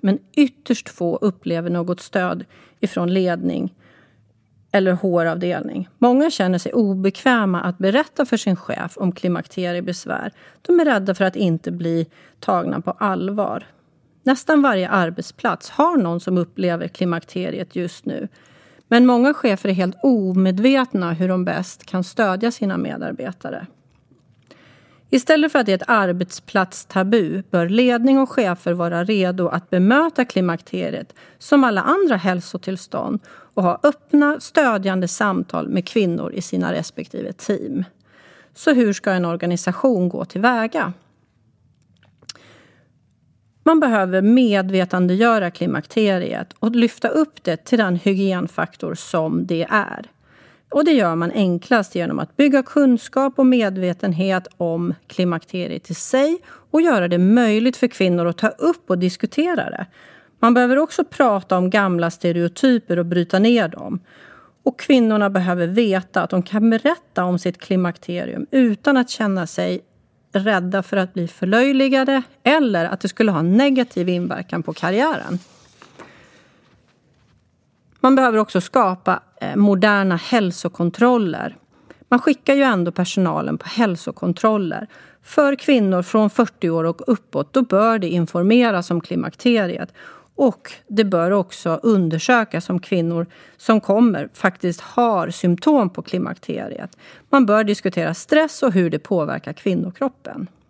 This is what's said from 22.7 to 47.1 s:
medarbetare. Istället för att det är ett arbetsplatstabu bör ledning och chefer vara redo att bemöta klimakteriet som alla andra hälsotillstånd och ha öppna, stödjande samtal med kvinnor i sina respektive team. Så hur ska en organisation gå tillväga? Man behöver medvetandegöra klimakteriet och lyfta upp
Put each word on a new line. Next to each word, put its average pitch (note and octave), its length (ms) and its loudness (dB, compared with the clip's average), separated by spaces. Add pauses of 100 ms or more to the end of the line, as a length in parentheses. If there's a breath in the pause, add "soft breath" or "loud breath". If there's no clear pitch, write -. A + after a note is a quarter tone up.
medarbetare. - 880 -8 (1500 soft breath)
Istället D4+ 380 2
för C#4+ 60 2
att A#3+ 80 2
det G3+ 60 0
är F#3+ 40 2
ett - 120 -8
arbetsplatstabu F#3+ 1600 -2
bör E3+ 180 0
ledning A#3+ 500 4
och C4+ 120 0
chefer F3+ 420 -2
vara E3+ 320 -2
redo F#3 440 0
att - 220 -6
bemöta B3+ 540 2
klimakteriet F3+ 880 -4 (240 soft breath)
som C#4+ 260 4
alla G#3 180 0
andra E4 340 2
hälsotillstånd F#3 1120 -6
och - 340 -8
ha F3 200 0
öppna, D4 580 2
stödjande F#3+ 680 0
samtal F#3 600 -2
med F#3 180 -2
kvinnor F3+ 460 -2
i F#3+ 100 -8
sina F3 300 -4
respektive - 600 -8
team. F#3 520 -6 (720 soft breath)
Så D#4 200 0
hur A#3 180 4
ska - 180 -4
en F#3 140 0
organisation F3 840 -2
gå F3+ 160 -6
tillväga? A3+ 680 -2 (2750 soft breath)
Man D#4+ 160 6
behöver F#3+ 420 2
medvetandegöra F#3+ 1300 2
klimakteriet F3+ 1080 -2
och A3+ 180 -2
lyfta A#3 320 2
upp - 360 -2